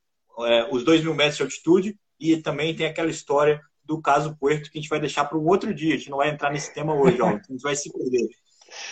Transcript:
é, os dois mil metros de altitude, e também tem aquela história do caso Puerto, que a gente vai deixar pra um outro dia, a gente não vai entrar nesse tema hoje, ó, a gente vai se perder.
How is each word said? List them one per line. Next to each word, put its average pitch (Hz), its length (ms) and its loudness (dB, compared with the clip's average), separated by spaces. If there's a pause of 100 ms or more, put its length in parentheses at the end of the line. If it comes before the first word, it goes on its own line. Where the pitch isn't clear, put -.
(420)
é, 117 300 2
os 127 120 0
dois 156 180 6
mil 160 140 -2
metros 147 220 2
de 151 60 -2
altitude, 185 540 2 (220)
e 160 180 2
também 156 380 -4
tem 160 100 -4
aquela 160 240 -2
história 147 520 0 (220)
do 156 180 -6
caso 151 360 0
Puerto, 151 320 -2
que - 80 -14
a 156 40 -10
gente - 80 -12
vai 151 100 -2
deixar 147 260 -2
pra 160 120 -6
um 156 80 -2
outro 196 280 2
dia, 151 220 0
a - 20 -4
gente 123 120 -10
não 139 80 -8
vai 143 120 2
entrar 147 220 -4
nesse 147 220 -8
tema 156 200 -4
hoje, 131 280 4
ó, 110 80 2
a - 20 -2
gente 127 300 -8
vai 143 140 -2
se - 160 -8
perder. 120 380 -2 (640)